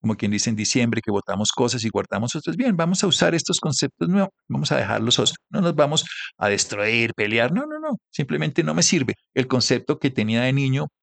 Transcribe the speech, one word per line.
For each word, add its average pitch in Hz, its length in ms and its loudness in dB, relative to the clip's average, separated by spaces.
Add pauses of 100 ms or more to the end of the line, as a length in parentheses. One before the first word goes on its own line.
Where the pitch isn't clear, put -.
Como 110 140 0
quien 104 160 -2
dice 104 180 0
en 110 60 -2
diciembre 113 440 0
que 107 120 -4
botamos 101 400 -2
cosas 120 320 0
y 113 40 0
guardamos 101 460 -2
otras. 156 220 -6
Bien, 233 200 0
vamos 165 260 0
a 208 40 2
usar 170 280 4
estos - 240 0
conceptos 160 500 -2
nuevos, 190 220 2 (180)
vamos 143 240 -2
a 147 40 2
dejarlos, 110 440 0
os-, - 160 0 (120)
no - 120 -2
nos 170 160 2
vamos 151 280 2 (320)
a 101 120 0
destruir, 107 680 0
pelear. 113 380 2
No, 247 140 0
no, 302 120 -10
no, 311 180 -4 (140)
simplemente 151 540 -2
no 156 100 -2
me 175 80 2
sirve. 160 320 2 (180)
El 127 140 0
concepto 127 520 0
que 139 120 0
tenía 113 320 0
de 127 100 0
niño 139 360 0 (140)